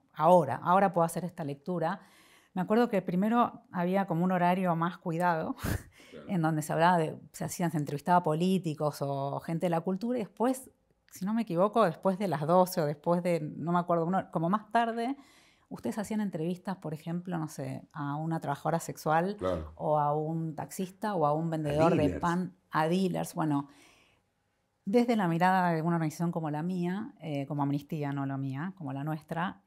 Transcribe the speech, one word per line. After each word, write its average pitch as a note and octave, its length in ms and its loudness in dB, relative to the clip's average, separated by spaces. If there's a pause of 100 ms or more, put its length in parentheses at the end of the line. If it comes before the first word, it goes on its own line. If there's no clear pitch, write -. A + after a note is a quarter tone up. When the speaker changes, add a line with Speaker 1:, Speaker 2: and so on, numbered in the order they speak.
(140)
Speaker 1:
ahora, D3+ 440 6
ahora F#3 340 4
puedo E3+ 140 2
hacer E3 180 -4
esta E3+ 220 -8
lectura. E3 560 -4 (520)
Me F#3 80 -2
acuerdo A3+ 280 2
que F#3+ 120 0
primero G#3 600 2 (100)
había F3+ 340 0
como E3+ 200 0
un F#3 80 2
horario F3+ 420 2
más E3+ 220 -2
cuidado, F3 580 -2
<laughs> - 380 -6 (160)
Speaker 2:
Claro. - 180 -18
Speaker 1:
en F3 140 0
donde D#3+ 200 0
se D3+ 120 -4
hablaba E3+ 240 4
de, D#3+ 200 -2 (140)
se - 140 -8
hacían, E3 260 -2
se D#3+ 60 -2
entrevistaba D3 400 2
a F3 60 2
políticos D#3+ 800 0
o C#3 380 -4
gente E3 280 -4
de - 20 0
la E3+ 120 0
cultura, A#3 360 -4
y A3 60 -4
después, B3+ 480 -2 (400)
si - 120 -14
no G#3 100 -2
me A3+ 100 0
equivoco, G#3 420 2
después F3+ 320 0
de G3+ 100 -2
las D3 200 -2
doce F3+ 340 4
o D3+ 40 2
después E3+ 360 0
de, F3 180 2
no D#3 320 -6
me F3 80 4
acuerdo, E3+ 260 2
uno, F#3 260 -2
como E3 180 0
más G#3+ 220 -2
tarde, A#3 440 0 (540)
ustedes - 300 -6
hacían G#3+ 200 -4
entrevistas, F3+ 580 -4
por D#3 180 -8
ejemplo, F3 420 -6
no D#3 100 -4
sé, C3+ 460 -8
a C#3+ 220 -6
una D#3+ 240 -2
trabajadora D#3 400 -2
sexual E3 580 0
Speaker 2:
Claro. E2+ 380 -2
Speaker 1:
o D#3 240 2
a D3 160 2
un D#3+ 400 -4
taxista F#3 580 -8
o D#3+ 140 2
a D3 60 4
un D#3+ 140 0
Speaker 2:
A D#3+ 40 -4
Speaker 1:
vendedor D#3 400 2
de E3 60 4
Speaker 2:
dealers. D3 220 2
Speaker 1:
pan, F3 360 -2 (160)
a D#3+ 160 2
dealers. E3+ 480 0
Bueno, D3 340 0 (1160)
desde A#3+ 300 4
la G3+ 120 2
mirada F3 460 4
de D#3+ 100 0
una E3+ 140 2
organización E3 340 -2
como D#3+ 180 -4
la D3+ 140 -4
mía, F3+ 580 -4
eh, C#3+ 240 -4
como C#3+ 160 -4
Amnistía, C#3+ 500 -2
no C#3 140 -4
la C3+ 120 -4
mía, C3+ 380 -6
como C#3 180 -10
la C#3 100 -6
nuestra, D#3+ 640 -6